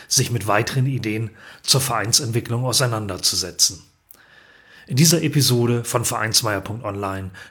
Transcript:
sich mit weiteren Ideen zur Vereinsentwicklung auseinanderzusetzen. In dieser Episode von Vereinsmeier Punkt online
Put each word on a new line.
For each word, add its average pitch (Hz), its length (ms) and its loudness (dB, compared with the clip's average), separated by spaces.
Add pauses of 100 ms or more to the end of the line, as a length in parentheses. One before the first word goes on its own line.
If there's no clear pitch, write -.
sich 127 240 2
mit 107 160 -2
weiteren 113 380 2
Ideen 110 440 -4 (320)
zur - 180 2
Vereinsentwicklung 117 840 0
auseinanderzusetzen. 104 1200 -2 (1040)
In 123 80 -4
dieser 165 260 6
Episode 120 640 2
von 117 200 0
Vereinsmeier 110 580 0
Punkt 113 220 -10
online 98 460 -6 (200)